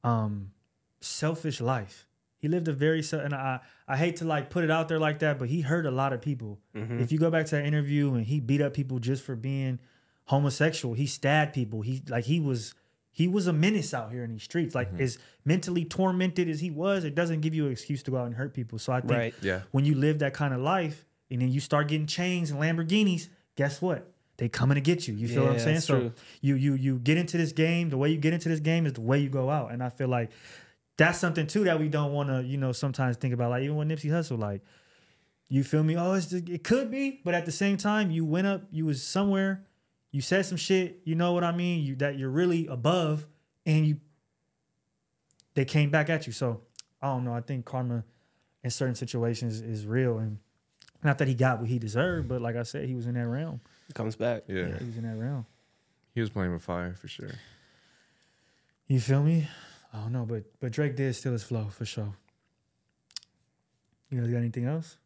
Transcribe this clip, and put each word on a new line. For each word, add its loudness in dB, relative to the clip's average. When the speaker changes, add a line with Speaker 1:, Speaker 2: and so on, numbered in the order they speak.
Speaker 1:
um, -2
selfish -4
life. -4
He -6
lived 0
a -2
very 2
se-, -4
and -4
I, -4
I -2
hate 0
to, -6
like, -2
put 0
it 2
out 2
there 0
like 2
that, 2
but -2
he 0
hurt 2
a 0
lot 2
of -4
people. -6
Speaker 2:
Mm-hmm. -4
Speaker 1:
If 0
you 2
go 4
back 2
to 0
that 0
interview 2
and 0
he 0
beat 2
up 2
people -2
just -2
for -6
being -4
homosexual, 2
he 0
stabbed 2
people. -2
He, -6
like, -2
he 2
was, -2
he 2
was 2
a 2
menace 2
out -6
here -6
in -6
these -10
streets. -2
Like, 0
Speaker 3:
Mm-hmm. -4
Speaker 1:
as -2
mentally 0
tormented 2
as -2
he -4
was, 0
it -4
doesn't 0
give 0
you 2
an 0
excuse -6
to -4
go 0
out -2
and -6
hurt -6
people. -6
So -2
I 2
think 0
Speaker 2:
Right. 2
Speaker 3:
Yeah. 0
Speaker 1:
when 4
you 6
live 2
that 0
kind 0
of -2
life 0
and 0
then 4
you 2
start 2
getting 0
chains -2
and -4
Lamborghinis, 2
guess 0
what? -2
They 0
coming 4
to 2
get 2
you. -4
You -2
feel 2
what 4
I'm 2
Speaker 2:
Yeah, 0
Speaker 1:
saying? 4
Speaker 2:
that's 0
Speaker 1:
So 4
Speaker 2:
true. -2
Speaker 1:
you, 4
you, 2
you 0
get 4
into 0
this 0
game. 2
The 0
way 2
you 2
get 2
into -2
this 0
game 2
is 0
the -8
way 4
you 0
go 0
out. -2
And -4
I -2
feel -2
like 2
that's 6
something 0
too 0
that 4
we 0
don't 0
wanna, 0
you -4
know, 0
sometimes 0
think -2
about. 0
Like, 0
even -2
with 0
Nipsey -4
Hussle, 0
like, -2
you 2
feel 2
me? 2
Oh, 2
it's, -2
it -6
could 2
be, -2
but 0
at 0
the -4
same 0
time, 0
you 2
went 2
up, -2
you -2
was 0
somewhere, 0
you -2
said 2
some -4
shit, 2
you 0
know 2
what 2
I 2
mean? 0
You, -2
that 0
you're -2
really 2
above, 2
and 6
you, 4
they 4
came 2
back 2
at 0
you. -8
So -2
I -2
don't 0
know. -2
I -4
think -6
karma -4
in -2
certain -2
situations -4
is -6
real, 2
and -4
not 4
that 2
he 2
got 4
what -4
he 0
deserved, -2
but -4
like -4
I -2
said, -6
he -4
was -6
in -4
that -2
realm. -4
Speaker 2:
It -18
comes -4
back. -2
Speaker 3:
Yeah. -2
Speaker 1:
Yeah, -6
he -8
was -8
in -6
that -6
realm. -4
Speaker 3:
He 0
was -2
playing -2
with -6
fire -6
for -18
sure. -12
Speaker 1:
You 4
feel 2
me? 2
I -10
don't -6
know, -4
but, -6
but -4
Drake 0
did 0
steal -4
his -4
flow -4
for -8
sure. -6
You -4
guys 0
got 0
anything -2
else? -4